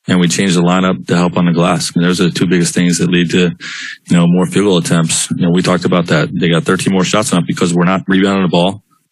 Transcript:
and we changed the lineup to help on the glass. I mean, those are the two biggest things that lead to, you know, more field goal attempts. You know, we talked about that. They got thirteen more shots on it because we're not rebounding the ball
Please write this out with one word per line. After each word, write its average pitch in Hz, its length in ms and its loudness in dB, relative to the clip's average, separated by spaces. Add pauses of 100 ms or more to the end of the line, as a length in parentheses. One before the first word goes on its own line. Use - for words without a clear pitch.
and 92 100 0
we 90 80 2
changed 92 300 0
the 87 60 2
lineup 92 440 0
to 90 100 0
help 87 200 0
on 90 80 2
the 87 80 2
glass. 85 420 0
I 87 60 0
mean, 87 80 2
those 90 120 0
are 92 40 2
the 85 80 0
two 90 160 -2
biggest 87 260 0
things 87 240 0
that 87 100 0
lead 87 220 0
to, 90 220 2 (560)
you 87 80 2
know, 85 100 4
more 90 200 2
field 95 180 -2
goal 95 140 2
attempts. 82 520 -2
You - 160 -2
know, 85 60 2
we 90 100 2
talked 87 220 0
about 90 220 0
that. 80 280 0
They 90 140 -2
got 82 160 0
thirteen 92 280 -2
more 92 120 2
shots 107 280 0
on 87 120 0
it - 20 -4
because 87 260 -2
we're 87 120 0
not 92 240 0
rebounding 98 340 2
the 90 60 0
ball 90 340 0 (300)